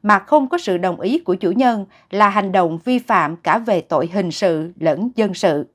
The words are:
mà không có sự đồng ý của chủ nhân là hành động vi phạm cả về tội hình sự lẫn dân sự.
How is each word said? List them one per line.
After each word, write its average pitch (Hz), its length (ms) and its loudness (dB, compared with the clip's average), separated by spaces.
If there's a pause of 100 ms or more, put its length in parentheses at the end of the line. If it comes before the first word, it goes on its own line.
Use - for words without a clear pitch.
mà 208 160 4
không 269 300 2
có 349 100 -2
sự 196 180 -2
đồng 175 240 -2
ý 233 180 -2
của 185 160 -2
chủ 185 160 -2
nhân 226 360 0 (240)
là 208 180 4
hành 196 240 -2
động 170 320 2
vi 247 140 0
phạm 170 380 0
cả 170 220 0
về 220 220 0
tội 165 320 -2
hình 190 180 -2
sự 165 500 -2
lẫn 165 360 0
dân 202 180 0
sự. 151 400 0